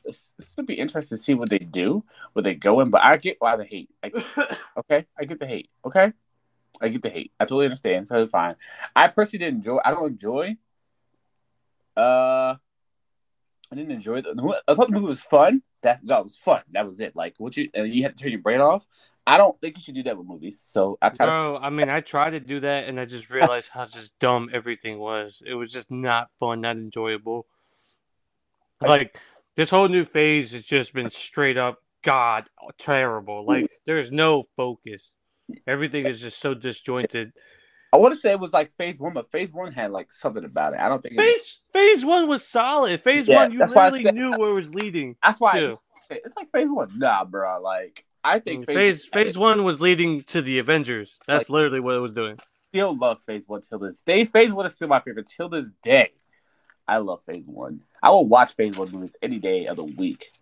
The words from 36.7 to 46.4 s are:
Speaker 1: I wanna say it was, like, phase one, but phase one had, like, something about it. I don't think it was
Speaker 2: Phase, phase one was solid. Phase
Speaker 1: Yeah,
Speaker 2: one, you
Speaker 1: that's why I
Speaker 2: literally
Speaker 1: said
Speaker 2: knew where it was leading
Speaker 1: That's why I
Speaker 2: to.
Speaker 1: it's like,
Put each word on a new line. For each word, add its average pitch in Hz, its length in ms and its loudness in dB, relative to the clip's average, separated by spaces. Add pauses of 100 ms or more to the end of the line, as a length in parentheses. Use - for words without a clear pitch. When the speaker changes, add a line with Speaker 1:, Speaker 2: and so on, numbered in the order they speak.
Speaker 1:
I 135 40 8
wanna 254 180 6
say 220 160 0
it 196 80 -2
was, 180 140 -8
like, 156 240 0
phase 175 220 -8
one, 170 140 -8
but 123 180 -10
phase 170 220 -8
one 175 200 -12
had, 110 180 -8
like, 95 220 -12
something 107 320 -8
about 76 280 -4
it. - 60 -10
I 101 100 -2
don't 135 140 -2
think - 120 -16
it - 20 0
was 427 80 2
Speaker 2:
Phase, 466 360 -2 (120)
phase 392 320 4
one 339 220 2
was 285 200 -2
solid. 240 560 0
Phase 269 240 2
Speaker 1:
Yeah, 262 160 8
Speaker 2:
one, 247 80 2
you 240 80 -8
Speaker 1:
that's 254 160 2
why - 80 12
I - 60 10
Speaker 2:
literally 262 140 -2
Speaker 1:
said 208 120 4
Speaker 2:
knew 247 220 -2
where 214 120 0
it 208 40 0
was 165 200 -4
leading 170 500 -6
Speaker 1:
That's 208 160 4
why 202 180 4
I - 20 0
Speaker 2:
to. 123 200 -2 (300)
Speaker 1:
it's - 260 -14
like, 370 160 -12